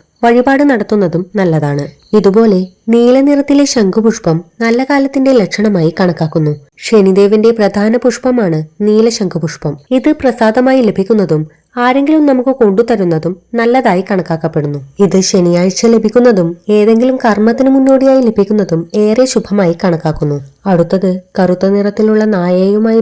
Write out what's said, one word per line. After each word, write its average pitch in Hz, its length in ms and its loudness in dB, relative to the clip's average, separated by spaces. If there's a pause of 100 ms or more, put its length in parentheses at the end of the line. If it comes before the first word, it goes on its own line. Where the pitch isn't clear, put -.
(240)
വഴിപാട് 247 480 2
നടത്തുന്നതും 202 500 -2 (180)
നല്ലതാണ്. 147 460 -2 (340)
ഇതുപോലെ 202 420 2 (320)
നീല 240 220 4 (120)
നിറത്തിലെ 285 380 2 (100)
ശംഖുപുഷ്പം 208 600 0 (260)
നല്ല 233 260 0
കാലത്തിന്റെ 269 420 0 (100)
ലക്ഷണമായി 180 580 -2
കണക്കാക്കുന്നു. 160 560 -2 (320)
ശനിദേവന്റെ 202 720 2
പ്രധാന 208 440 0
പുഷ്പമാണ് 226 560 -2 (280)
നീല 214 200 2 (120)
ശംഖുപുഷ്പം. 165 540 -6 (240)
ഇത് 262 140 0 (100)
പ്രസാദമായി 247 680 0
ലഭിക്കുന്നതും 180 540 0 (400)
ആരെങ്കിലും 277 460 2
നമുക്ക് 254 300 0
കൊണ്ടുതരുന്നതും 196 720 0 (240)
നല്ലതായി 233 500 0
കണക്കാക്കപ്പെടുന്നു. 160 720 -4 (260)
ഇത് 185 120 0 (120)
ശനിയാഴ്ച 180 520 0 (120)
ലഭിക്കുന്നതും 220 540 2 (300)
ഏതെങ്കിലും 226 480 2
കർമ്മത്തിന് 226 500 0
മുന്നോടിയായി 269 520 2
ലഭിക്കുന്നതും 202 540 -2 (220)
ഏറെ 220 300 2
ശുഭമായി 190 500 -2
കണക്കാക്കുന്നു. 156 540 -2 (340)
അടുത്തത് 180 400 0 (280)
കറുത്ത 180 360 0
നിറത്തിലുള്ള 214 480 0 (120)
നായയുമായി 202 680 0